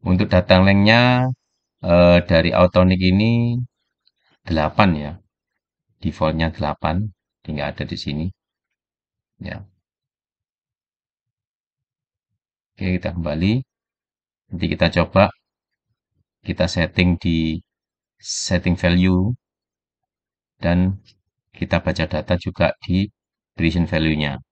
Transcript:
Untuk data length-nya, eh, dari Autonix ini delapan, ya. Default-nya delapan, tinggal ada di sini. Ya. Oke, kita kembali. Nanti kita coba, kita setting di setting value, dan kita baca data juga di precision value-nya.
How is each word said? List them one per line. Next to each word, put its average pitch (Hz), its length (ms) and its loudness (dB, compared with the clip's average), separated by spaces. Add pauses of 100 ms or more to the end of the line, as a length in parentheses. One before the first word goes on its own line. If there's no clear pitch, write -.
Untuk 92 240 0
data 92 320 4
length-nya, 117 720 4 (560)
eh, 87 400 6
dari 82 240 2
Autonix 92 480 4
ini 113 560 2 (880)
delapan, 85 560 0
ya. 73 140 -10 (920)
Default-nya 80 480 -2
delapan, 80 560 -6 (400)
tinggal 73 240 -8
ada 73 160 -10
di - 100 -10
sini. 76 300 -8 (1120)
Ya. - 240 -14 (3000)
Oke, 92 240 -4
kita 80 180 -8
kembali. 85 460 -2 (920)
Nanti 90 180 -6
kita - 220 -2
coba, 95 400 0 (1120)
kita 87 240 -2
setting 87 500 0
di 82 400 -2 (600)
setting - 560 -4
value, 92 560 0 (1300)
dan 90 400 0 (560)
kita - 260 -4
baca - 240 -2
data - 320 -4
juga - 460 -2
di 95 240 0 (480)
precision 82 320 0
value-nya. 76 500 -2 (140)